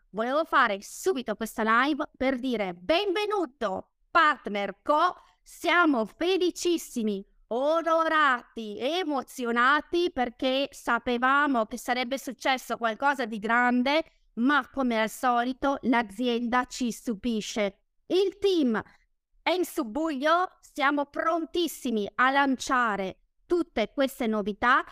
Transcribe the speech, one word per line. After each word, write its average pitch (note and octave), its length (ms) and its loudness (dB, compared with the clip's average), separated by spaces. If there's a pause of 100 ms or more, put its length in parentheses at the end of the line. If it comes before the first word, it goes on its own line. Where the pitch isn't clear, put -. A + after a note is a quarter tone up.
(120)
volevo C4 340 -2
fare A#3+ 360 2
subito B3+ 540 -4
questa A3+ 280 -4
live C4 520 2
per C4 220 -2
dire: G#3+ 380 -4
"Benvenuto E4 1160 -2 (180)
Partner G#3 720 0
Co, D#4+ 320 2 (260)
siamo D#4+ 640 2
felicissimi, D#4+ 1200 -2 (240)
onorati, D4+ 1300 0
emozionati C#4+ 1300 0
perché C4 580 -2
sapevamo B3+ 960 0
che A#3 120 -12
sarebbe B3+ 420 -2
successo B3+ 560 -4
qualcosa A#3+ 500 0
di G#3+ 140 -6
grande, B3 640 2 (300)
ma C4 360 0
come A#3+ 320 0
al A3 80 0
solito B3+ 760 0
l'azienda A#3+ 840 0
ci A#3+ 260 -4
stupisce." G#3+ 920 -4 (240)
Il F#4 300 0
team... D4+ 440 2 (600)
è D4+ 100 0
in F4+ 120 0
subbuglio, D4+ 960 -2
siamo C#4+ 460 -2
prontissimi D#4+ 1120 -2
a B3+ 140 2
lanciare B3 920 0 (240)
tutte - 480 -2
queste C4 340 0
novità. A3 640 2